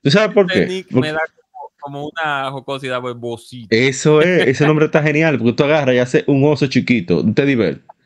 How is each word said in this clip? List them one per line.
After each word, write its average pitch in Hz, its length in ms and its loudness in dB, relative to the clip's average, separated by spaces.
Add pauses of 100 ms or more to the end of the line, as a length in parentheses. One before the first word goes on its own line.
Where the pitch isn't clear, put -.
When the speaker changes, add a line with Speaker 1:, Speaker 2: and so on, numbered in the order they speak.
Speaker 1:
¿Tú 160 80 2
sabes 208 220 0
por 208 120 4
Speaker 2:
Este 185 140 0
Speaker 1:
qué? 170 80 2
Speaker 2:
nick 185 220 -8
Speaker 1:
Porque 135 180 0
Speaker 2:
me 151 40 -6
da 156 80 -6 (320)
como, - 280 -18
como 143 360 -12
una 143 360 -6
jocosidad, 131 500 -8
pues, 123 140 -8
Bocito. 120 540 -12
Speaker 1:
Eso 135 520 4
es, 175 260 2
ese 135 180 2
nombre 156 200 4
está 151 180 0
genial, 151 340 0
porque 113 160 0
tú 147 100 0
agarras 143 320 2
y - 20 2
haces 123 300 0
un 139 180 2
oso 147 220 2
chiquito, 113 520 0
un 104 160 0
teddy 139 200 2
bear, 87 260 -2 (240)